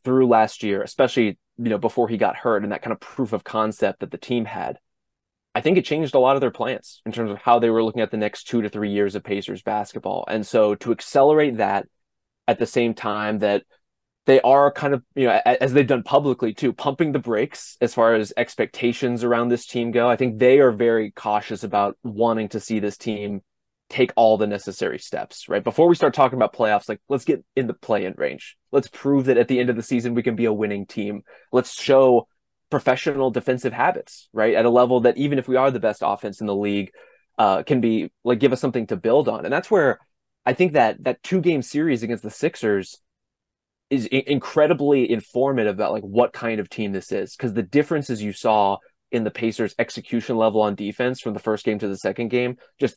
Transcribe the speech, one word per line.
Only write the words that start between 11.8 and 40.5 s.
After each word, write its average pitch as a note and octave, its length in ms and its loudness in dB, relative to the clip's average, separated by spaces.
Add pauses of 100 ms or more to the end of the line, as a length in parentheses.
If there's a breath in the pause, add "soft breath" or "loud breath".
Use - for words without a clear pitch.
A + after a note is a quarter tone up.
at A2+ 100 2
the A#2 80 0
same A#2 280 0
time G#2+ 440 -4
that G2+ 240 0 (640)
they C3+ 140 8
are C#3 320 6
kind C#3+ 220 -2
of, B2 100 -6 (100)
you C3 120 2
know, A2 180 4
a-, B2+ 180 4
as B2 100 0
they've C3+ 140 4
done B2 160 0
publicly C3 520 0
too, C3 180 -2
pumping D3 400 -2
the C3+ 80 -2
brakes - 600 -6
as A#2 140 0
far A#2 200 4
as G#2+ 220 -2
expectations A#2+ 840 -4
around A#2+ 260 0
this A#2+ 180 -2
team A#2 260 -4
go. A#2+ 160 2
I A#2+ 80 2
think A#2 220 -2
they B2+ 200 6
are C3 140 6
very A2+ 400 0
cautious G#2 500 -4
about G2+ 400 -2
wanting A2 460 -2
to A2 100 -8
see G#2+ 220 -4
this G2+ 160 -4
team G#2 460 -8 (480)
take - 260 0
all A2 220 6
the G#2+ 80 0
necessary G2+ 520 -6
steps, - 520 -12
right? G2+ 120 -2
Before D#3 240 4
we E3+ 80 6
start D#3 200 2
talking C3 240 2
about G#2+ 160 0
playoffs, G#2+ 340 0
like, G#2+ 220 -8
let's C3+ 160 -4
get - 180 0 (120)
in C3 100 0
the - 80 -6
play-in G2 420 -4
range. - 400 -8 (140)
Let's A#2+ 180 0
prove C#3 380 0
that B2+ 100 4
at A#2 120 4
the B2+ 120 2
end B2 80 0
of A#2 80 -2
the A#2 60 -6
season, A#2+ 320 -2
we A#2 80 0
can A#2 120 -2
be A2+ 120 0
a A2 60 2
winning G#2 340 -4
team. G#2 380 -8 (260 soft breath)
Let's - 280 -2
show C3 480 4 (440)
professional C3+ 600 0
defensive B2 440 -4
habits, - 580 -4
right? A2 220 0
At A2+ 100 2
a A#2+ 60 4
level B2 300 4
that A#2 180 2
even C#3+ 200 -2
if B2 80 -6
we B2+ 100 0
are C3+ 140 4
the B2 80 -6
best G#2+ 240 -2
offense G2+ 380 -6
in A2 60 -6
the G2+ 100 -2
league, G2+ 340 -2 (460 soft breath)
uh, F#2+ 280 2
can B2+ 180 0
be, A2+ 280 0 (140)
like, A#2+ 140 0
give C3 160 2
us - 80 -6
something A#2+ 240 -4
to G2+ 100 -4
build A#2+ 320 2
on. A2 160 -6
And G#2+ 80 -4
that's E3+ 180 -4
where D3+ 280 2 (480)
I B2 80 0